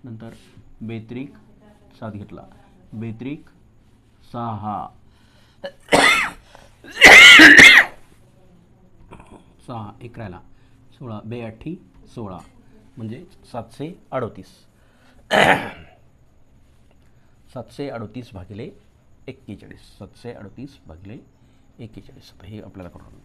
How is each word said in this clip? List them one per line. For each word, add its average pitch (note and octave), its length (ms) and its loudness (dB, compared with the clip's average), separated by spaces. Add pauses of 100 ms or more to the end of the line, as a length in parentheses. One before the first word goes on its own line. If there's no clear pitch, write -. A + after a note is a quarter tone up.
नंतर A2+ 300 -18 (480)
बेत्रिक A2+ 520 -14 (680)
सात A2 120 -14
घेतला, G2 340 -18 (480)
बेत्रिक A2+ 560 -14 (840)
सहा, G#2+ 540 -10 (4000)
सहा, A2 240 -14 (100)
एक A#2 160 -20
राहिला, F#2 240 -14 (580)
सोळा, A2+ 260 -14
बे A#2+ 160 -12
अठ्ठी A#2 340 -14 (400)
सोळा, G2 240 -12 (580)
म्हणजे A#2 280 -14 (260)
सातशे C#3 420 -14 (180)
अडोतीस. A2 360 -10 (3000)
सातशे C3+ 360 -14
अडोतीस A#2+ 440 -16
भागिले G2+ 360 -16 (580)
एक्केचाळीस, - 720 -20
सातशे A#2 340 -18
अडोतीस A#2 440 -20 (100)
भागिले F#2+ 300 -20 (640)
एक्केचाळीस. A2 540 -20
आता - 120 -20
हे G#2+ 160 -18
आपल्याला F#2 280 -18
करून - 360 -20